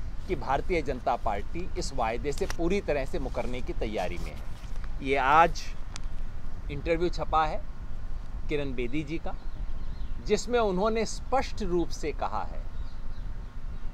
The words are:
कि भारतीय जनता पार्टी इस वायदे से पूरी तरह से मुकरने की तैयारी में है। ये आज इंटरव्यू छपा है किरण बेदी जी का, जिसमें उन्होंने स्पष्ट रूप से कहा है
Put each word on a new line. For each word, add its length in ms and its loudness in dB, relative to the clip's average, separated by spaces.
कि 80 0
भारतीय 460 0
जनता 340 0
पार्टी 640 -2
इस 160 -2
वायदे 380 0
से 140 0
पूरी 340 2
तरह 240 0
से 140 0
मुकरने 440 -2
की 100 -2
तैयारी 460 0
में 160 -4
है। 100 -6
ये 120 2
आज 480 6
इंटरव्यू 380 2
छपा 380 2
है 300 -2
किरण 260 0
बेदी 280 2
जी 160 -4
का, 160 -2
जिसमें 340 2
उन्होंने 480 2
स्पष्ट 560 0
रूप 260 2
से 240 -2
कहा 300 -2
है 240 -2